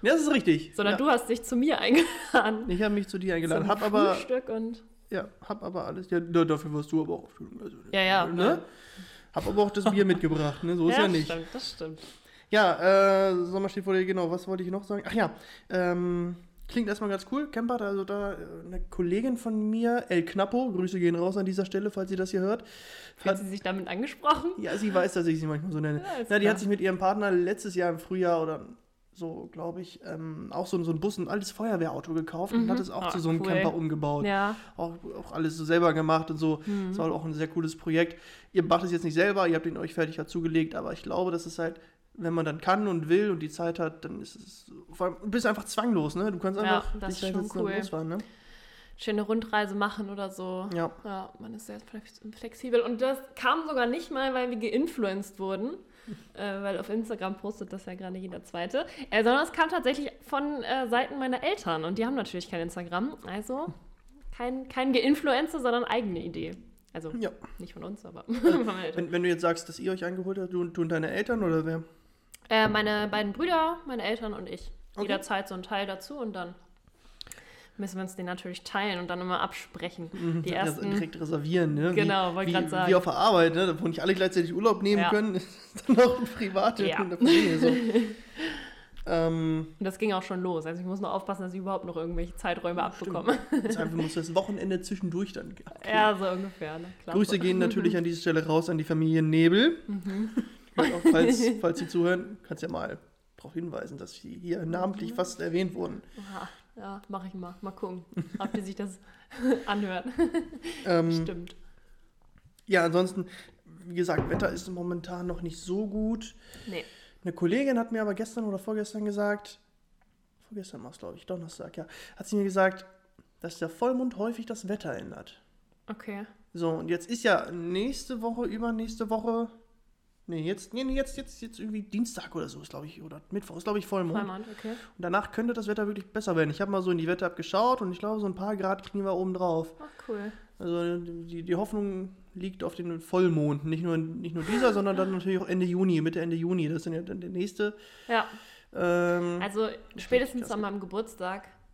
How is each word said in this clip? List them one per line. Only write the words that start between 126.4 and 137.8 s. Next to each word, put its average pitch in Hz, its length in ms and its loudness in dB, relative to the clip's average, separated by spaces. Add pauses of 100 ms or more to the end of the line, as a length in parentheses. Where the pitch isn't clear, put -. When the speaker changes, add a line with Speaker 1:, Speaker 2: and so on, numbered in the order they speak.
Speaker 1:
So, 170 160 0
und 165 180 -4
jetzt 170 220 -2
ist 233 140 -6
ja - 260 4
nächste 196 720 -4
Woche, 233 240 -4
übernächste 226 640 -4
Woche, 226 380 0 (800)
nee, 165 140 -4
jetzt, 185 320 -4
nee, 247 120 -4
nee, 262 100 -2
jetzt, 269 220 -2
jetzt, - 260 -12
jetzt 226 160 -14
irgendwie 214 240 -6
Dienstag 208 520 -4
oder 156 140 -4
so 143 120 -14
ist, - 100 -18
glaub 139 140 -12
ich, 156 180 -16
oder 151 180 -16 (100)
Mittwoch 190 260 -6
ist, 170 80 -12
glaub 208 120 0
ich, 190 100 -2
Vollmond. 180 320 0
Speaker 2:
Vollmond, 202 280 -6 (100)
okay. 220 140 -10
Speaker 1:
Und 240 80 -10 (240)
danach 180 300 0
könnte 233 200 0
das 233 140 -4
Wetter 208 200 0
wirklich 202 260 -6
besser 208 240 -2
werden. 156 140 4
Ich 147 100 -4
hab 202 80 0
mal 196 140 0
so 185 100 0
in 170 60 2
die 160 100 0
Wetter-App 175 280 0
geschaut 233 460 2